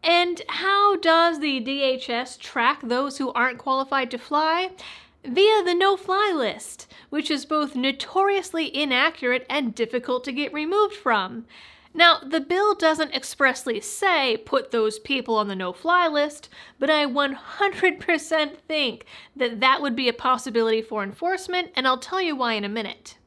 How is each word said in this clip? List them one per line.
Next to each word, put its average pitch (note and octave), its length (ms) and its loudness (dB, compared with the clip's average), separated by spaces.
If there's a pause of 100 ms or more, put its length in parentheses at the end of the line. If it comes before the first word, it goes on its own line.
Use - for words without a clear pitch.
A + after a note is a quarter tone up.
And F4 480 2
how G4+ 460 2
does E4 440 4
the C#4 200 0
D C#4 220 -4
H C4 280 -2
S B3 260 -4
track C4+ 460 0
those C4 340 -2
who B3+ 160 -4
aren't B3 240 2
qualified C4+ 540 -2
to B3 80 -8
fly? D#4+ 540 0 (520)
Via G4+ 400 4
the F4 100 2
no-fly F#4+ 640 2
list, - 500 -6 (220)
which D4 220 -4
is C#4+ 160 -4
both D4+ 280 -2
notoriously E4 920 0 (100)
inaccurate C4 720 0
and B3 260 -2
difficult B3 500 -2
to C#4 80 -6
get C#4 200 -4
removed G4 420 0
from. A3+ 520 -2 (480)
Now, E4+ 240 6
the C#4 240 -2
bill G4 320 2
doesn't D#4 400 0
expressly B3+ 680 -2
say, C#4+ 640 2
"Put - 260 -2
those A3 280 0
people A#3+ 380 -2
on G#3 120 0
the G3 80 -6
no-fly D#4 520 0
list," D4 420 -2 (280)
but C#4+ 120 0
I D4+ 160 4
one C#4 260 0
hundred F#4 680 0
percent D4+ 680 -2
think C#4 380 -2 (280)
that A#3 260 -2
that C4 200 4
would C#4 160 -2
be B3+ 140 0
a - 20 -2
possibility A#3 680 0
for G#3+ 200 -6
enforcement, F4+ 720 -4
and C4 140 0
I'll B3+ 80 4
tell F#4 240 -6
you E4 160 -2
why B3 160 -2
in G#3 120 -4
a G3+ 40 -4
minute. G#3+ 480 -8 (100)